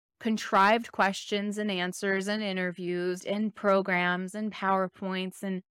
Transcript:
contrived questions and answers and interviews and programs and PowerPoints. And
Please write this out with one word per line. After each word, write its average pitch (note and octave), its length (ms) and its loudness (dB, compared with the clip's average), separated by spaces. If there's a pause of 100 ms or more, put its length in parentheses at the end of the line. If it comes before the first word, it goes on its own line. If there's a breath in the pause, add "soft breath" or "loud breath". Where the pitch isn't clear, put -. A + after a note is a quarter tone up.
(200)
contrived A3 720 4
questions G3+ 640 -2
and G#3 120 -2
answers F#3+ 580 -2
and G#3+ 140 -2
interviews F3+ 840 -2
and G#3 300 -2
programs F#3 800 2
and G#3+ 180 -4
PowerPoints. F#3+ 880 -2
And F#3+ 280 -4